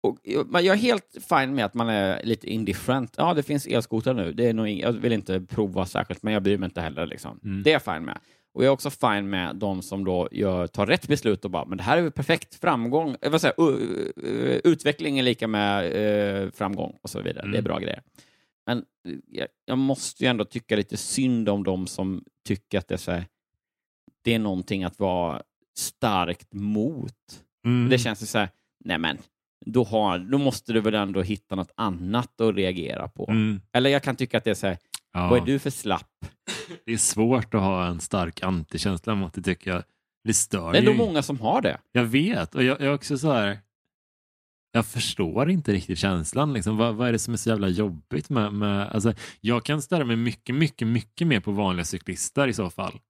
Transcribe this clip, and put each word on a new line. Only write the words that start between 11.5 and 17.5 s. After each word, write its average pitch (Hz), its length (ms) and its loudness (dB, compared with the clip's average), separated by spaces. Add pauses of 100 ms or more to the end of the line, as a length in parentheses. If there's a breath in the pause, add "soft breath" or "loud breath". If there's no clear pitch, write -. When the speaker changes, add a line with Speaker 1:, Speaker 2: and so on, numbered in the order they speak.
Speaker 1:
bara, 82 140 -4
"Men 95 140 -8
det 98 60 -6
här 139 140 2
är 175 40 2
väl 160 100 0
perfekt - 420 -2
framgång, 139 680 0
eh, 143 80 0
vad 156 100 4
säger 147 180 2
jag, 160 120 6
u-, - 460 -2
u-, 123 480 0
utveckling 151 540 2
är 131 40 2
lika 117 260 2
med, 101 360 2 (600)
eh, 98 60 -4
framgång" 98 520 -4
och - 80 -10
så - 100 -8
vidare. - 220 -6
Speaker 2:
Mm. 101 100 -4